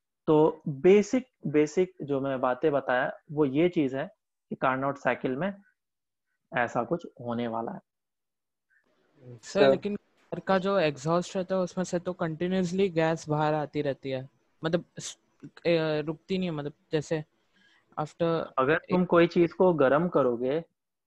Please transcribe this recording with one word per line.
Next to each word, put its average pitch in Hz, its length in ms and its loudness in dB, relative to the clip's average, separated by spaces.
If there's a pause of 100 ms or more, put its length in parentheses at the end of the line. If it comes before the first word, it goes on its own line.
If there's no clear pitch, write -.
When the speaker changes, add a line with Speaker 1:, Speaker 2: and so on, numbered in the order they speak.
(280)
Speaker 1:
तो 156 400 4
basic, 180 580 4 (220)
basic 151 540 0
जो 139 200 -4
मैं 135 200 -4
बातें 127 300 0
बताया 135 400 0 (200)
वो 151 140 2
ये 147 240 2
चीज 143 260 -2
है 139 100 -6 (440)
कि - 60 -10
Karnot 135 420 -2
cycle 127 380 -2
में 185 180 -4 (1000)
ऐसा 120 320 -2
कुछ 170 240 -6 (140)
होने 120 260 -4
वाला 113 240 -6
है। - 80 -14 (1400)
Speaker 2:
सर, 123 180 -18
Speaker 3:
Sir। 196 280 2
Speaker 2:
लेकिन 202 260 0
कार - 440 -14
का 190 180 0
जो 196 220 0
exhaust 156 560 0
रहता 190 200 -4
है 190 60 0
उसमें 180 240 -4
से 175 140 -4
तो 180 140 -8
continuously 180 760 -2
gas 160 400 0
बाहर 151 240 0
आती 147 280 -4
रहती 135 280 -6
है, 131 200 -8 (340)
मतलब 165 220 -2 (140)
स-, - 180 -14 (480)
ए, 160 400 0
रुकती 160 320 -6
नहीं 185 120 -2
है, 160 60 -4
मतलब 147 180 -8 (180)
जैसे 151 320 -2 (760)
after 165 460 -2 (120)
Speaker 1:
अगर 135 200 2
तुम 180 240 0
Speaker 2:
एक 180 60 0
Speaker 1:
कोई 170 200 6
चीज 170 260 2
को 185 200 4
गर्म 143 360 4
करोगे, 127 500 0 (460)